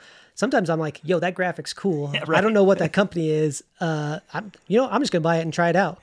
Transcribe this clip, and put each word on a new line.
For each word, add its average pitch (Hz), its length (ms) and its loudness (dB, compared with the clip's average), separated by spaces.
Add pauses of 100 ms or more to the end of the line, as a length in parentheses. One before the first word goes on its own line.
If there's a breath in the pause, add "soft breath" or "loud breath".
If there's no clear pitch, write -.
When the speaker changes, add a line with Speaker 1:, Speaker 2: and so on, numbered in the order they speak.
(340 loud breath)
Speaker 1:
sometimes 220 360 0
I'm 160 100 0
like, 156 240 -6
"Yo, 170 160 0
that 175 160 -2
graphic's 175 380 -4
cool. 147 380 -4
Speaker 2:
<laughs> - 20 -4
Yeah, - 100 -4
Speaker 1:
I - 20 -8
don't 180 200 2
Speaker 2:
right. 220 80 2
Speaker 1:
know 202 100 6
what 190 160 4
that 165 140 -2
company 170 360 0
is. 156 340 0 (160)
Uh, 156 400 -4 (140)
I'm, 190 180 -10 (160)
you 190 120 2
know, 262 100 2
I'm 208 120 0
just 294 100 -2
gonna 170 100 0
buy 165 160 2
it 165 60 0
and 160 100 -4
try 170 160 2
it 165 60 2
out." 180 280 0